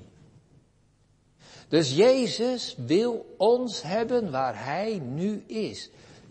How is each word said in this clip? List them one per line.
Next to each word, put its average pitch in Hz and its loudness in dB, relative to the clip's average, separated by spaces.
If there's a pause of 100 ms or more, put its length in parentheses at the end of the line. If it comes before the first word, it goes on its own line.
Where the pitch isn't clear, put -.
(1700)
Dus 143 2
Jezus 247 2
wil 208 0
ons 233 2
hebben 226 -2
waar 123 -2
hij 190 -4
nu 160 -4
is. 180 -8 (420)